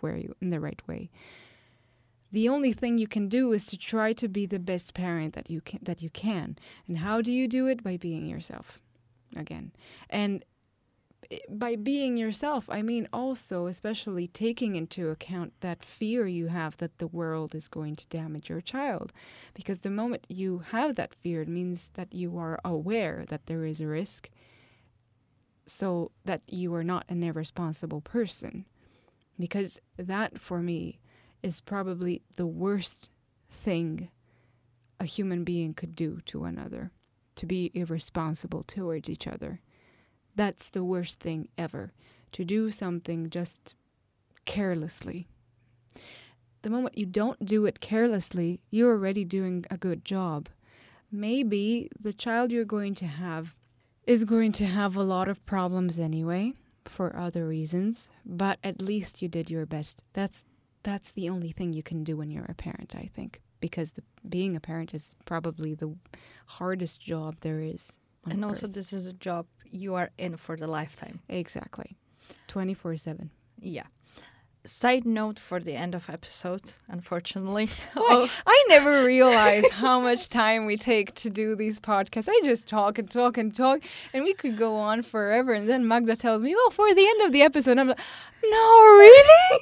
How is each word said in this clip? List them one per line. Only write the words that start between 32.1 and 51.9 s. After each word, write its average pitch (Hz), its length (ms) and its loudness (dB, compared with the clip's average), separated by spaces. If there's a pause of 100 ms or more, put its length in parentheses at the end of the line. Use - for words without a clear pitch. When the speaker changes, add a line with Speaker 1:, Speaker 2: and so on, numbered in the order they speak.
Speaker 1:
the 180 100 -6
worst 175 640 -8 (400)
thing 165 600 -6 (920)
a 190 60 -8
human 180 380 -6
being 170 300 -6
could 165 220 -14
do 165 300 -8
to - 180 -12
another, - 480 -12 (440)
to - 100 -14
be 180 280 -6
irresponsible 165 920 -8
towards 165 460 -10
each - 180 -12
other. - 340 -14 (760)
That's 208 340 -6
the 190 140 -8
worst 180 360 -8
thing 160 280 -10 (100)
ever, - 360 -12 (400)
to 185 120 -8
do 214 240 -4
something 170 600 -8
just - 440 -12 (720)
carelessly. 175 800 -8 (1300)
The 214 80 -10
moment 247 280 -6
you - 100 -6
don't 180 360 -6
do 208 220 0
it - 140 -4
carelessly, 190 800 -2 (100)
you're 233 220 2
already 196 340 -2
doing 180 460 -6
a 190 60 -10
good 175 280 -6
job. 175 420 -6 (640)
Maybe 214 800 -2 (100)